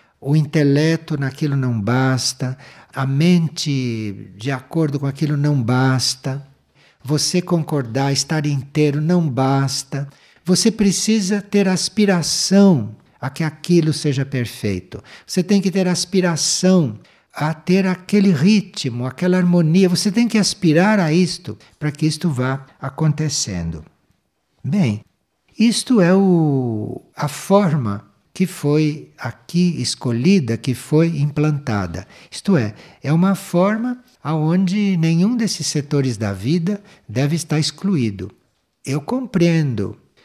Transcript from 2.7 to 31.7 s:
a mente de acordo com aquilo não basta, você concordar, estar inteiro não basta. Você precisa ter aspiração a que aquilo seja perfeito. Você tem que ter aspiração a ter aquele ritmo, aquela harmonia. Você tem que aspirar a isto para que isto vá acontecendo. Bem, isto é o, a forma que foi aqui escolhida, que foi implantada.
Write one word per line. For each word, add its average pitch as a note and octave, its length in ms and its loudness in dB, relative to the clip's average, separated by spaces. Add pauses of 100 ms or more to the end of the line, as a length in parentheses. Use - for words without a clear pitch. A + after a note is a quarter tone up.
a C3+ 120 -4
mente C3+ 1300 -2
de A2 140 -8
acordo C#3 480 -4
com C#3 80 -4
aquilo C#3+ 300 -2
não C#3+ 260 2
basta, C3 840 0 (600)
você D3+ 340 0
concordar, C#3 720 -2
estar D3+ 340 -2
inteiro D3 540 0
não E3 280 2
basta. C3+ 800 -2 (360)
Você F#3 280 2
precisa G#3 680 0
ter G3+ 280 0
aspiração F#3 1300 2 (240)
a C3 100 -6
que D#3+ 140 -4
aquilo D#3+ 480 0
seja C#3 340 -2
perfeito. A2 760 -6 (220)
Você - 160 -4
tem G3+ 200 2
que F#3+ 100 0
ter F3+ 160 0
aspiração F3+ 1120 0 (340)
a D#3 220 -4
ter F#3 320 0
aquele F#3+ 460 2
ritmo, C#3 720 0
aquela F3+ 300 0
harmonia. F3 520 4
Você F3+ 220 0
tem A#3+ 160 2
que A3+ 100 -2
aspirar F#3 640 2
a D#3+ 140 2
isto D#3+ 440 -2 (220)
para C#3+ 140 -4
que D3+ 140 -2
isto D#3 220 -2
vá C3+ 380 -4 (140)
acontecendo. C3+ 1040 -4 (800)
Bem, C3 360 0 (560)
isto A3+ 440 2
é F3 120 6
o, C#3 880 2 (120)
a D3 140 -4
forma D3 760 0 (320)
que F#3 100 0
foi D#3 720 -2
aqui E3+ 640 -2
escolhida, B2 800 0
que B2+ 160 -4
foi D#3 320 0 (140)
implantada. C#3 840 -2 (240)